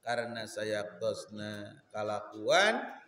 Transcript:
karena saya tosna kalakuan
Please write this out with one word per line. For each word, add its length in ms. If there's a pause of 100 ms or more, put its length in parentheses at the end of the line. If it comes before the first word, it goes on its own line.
karena 480
saya 320 (160)
tosna 800 (160)
kalakuan 800 (320)